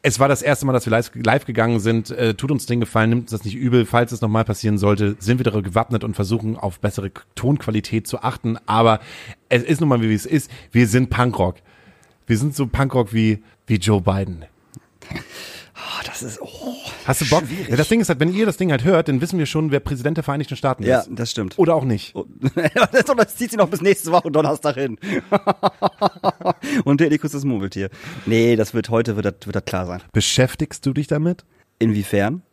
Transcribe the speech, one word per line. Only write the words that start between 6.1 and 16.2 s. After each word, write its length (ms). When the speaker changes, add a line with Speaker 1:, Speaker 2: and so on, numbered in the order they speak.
Speaker 1:
versuchen, 420
auf 220
bessere 300
K-, 140
Tonqualität 720
zu 140
achten. 440
Aber 340
es 140
ist 180
nun 80
mal, 120
wie 120
es 140
ist. 220
Wir 160
sind 220
Punkrock. 460
Wir 100
sind 180
so 120
Punkrock 460
wie, 300
wie 120
Joe 240
Biden. 440
Speaker 2:
Oh, 260
das 180